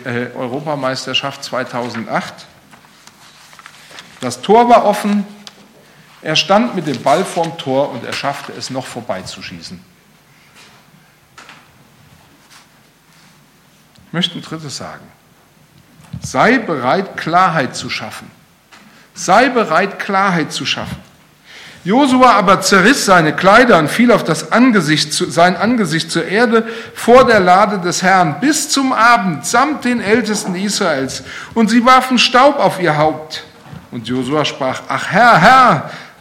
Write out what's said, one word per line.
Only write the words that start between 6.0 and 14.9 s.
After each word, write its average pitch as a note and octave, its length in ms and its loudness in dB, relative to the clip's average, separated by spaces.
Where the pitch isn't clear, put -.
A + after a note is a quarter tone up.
er D#3 140 -4
stand G3+ 400 0
mit D#3+ 140 -6
dem A#2+ 120 -4
Ball D3+ 240 0
vorm E3 320 -6
Tor C#3 360 -2
und A#2 120 -14
er A2 80 -10
schaffte - 400 -8
es, B2 180 -14
noch B2+ 160 -10
vorbeizuschießen. F#2 920 -14
Ich - 40 -20
möchte F3 240 -4
ein D3 60 -12
drittes D#3 340 -14
sagen. D#2 300 -16